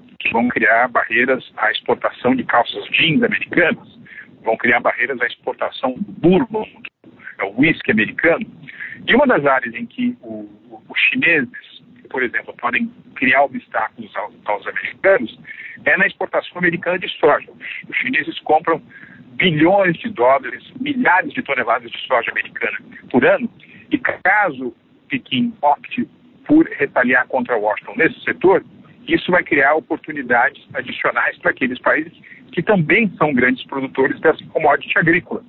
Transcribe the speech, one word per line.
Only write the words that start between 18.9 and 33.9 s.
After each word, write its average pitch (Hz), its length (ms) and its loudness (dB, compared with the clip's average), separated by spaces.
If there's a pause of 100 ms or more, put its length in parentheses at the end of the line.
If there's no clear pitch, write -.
bilhões 170 640 2
de - 100 -8
dólares, 123 560 2 (160)
milhares 147 520 0
de 127 100 -6
toneladas 117 480 -2
de - 160 -14
soja 117 240 0
americana - 480 -6 (320)
por 127 140 2
ano, 156 240 4 (420)
e - 80 0
caso 175 760 -2 (340)
Pequim 123 540 -2
opte - 460 -2 (380)
por 160 200 6
retaliar 127 600 0
contra 123 280 -2
Washington 104 400 -2
nesse 156 280 0
setor, 170 400 2 (420)
isso 165 240 -2
vai 175 120 2
criar 143 320 2
oportunidades 143 880 -2 (120)
adicionais - 640 -4
para 180 120 0
aqueles 127 280 -4
países 147 340 0 (400)
que 175 100 -4
também 185 540 2
são 151 160 0
grandes 127 320 2
produtores 135 560 -2